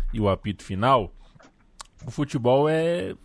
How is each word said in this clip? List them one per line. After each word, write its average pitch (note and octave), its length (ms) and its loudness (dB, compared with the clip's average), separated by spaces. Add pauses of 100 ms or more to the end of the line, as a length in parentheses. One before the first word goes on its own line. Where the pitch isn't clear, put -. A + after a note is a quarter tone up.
(120)
e A2 80 -4
o G#2 80 2
apito F#2+ 340 -2
final, A2 480 0 (960)
o A#2+ 40 -10
futebol C#3 580 2
é E3 460 -2 (100)